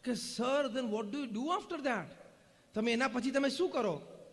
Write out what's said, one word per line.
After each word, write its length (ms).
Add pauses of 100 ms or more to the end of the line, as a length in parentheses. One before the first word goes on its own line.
કે, 80
"Sir, 560
then 240
what 120
do 120
you 100
do 100
after 500
that?" 200 (680)
તમે 200
એના 140
પછી 240
તમે 180
શું 200
કરો? 320 (320)